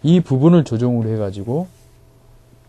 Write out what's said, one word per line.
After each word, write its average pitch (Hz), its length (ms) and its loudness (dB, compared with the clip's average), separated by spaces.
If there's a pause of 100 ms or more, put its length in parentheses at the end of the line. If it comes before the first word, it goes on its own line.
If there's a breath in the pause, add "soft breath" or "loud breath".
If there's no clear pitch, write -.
이 170 180 4
부분을 151 440 2
조정으로 117 460 -2
해가지고 107 580 -6 (1000)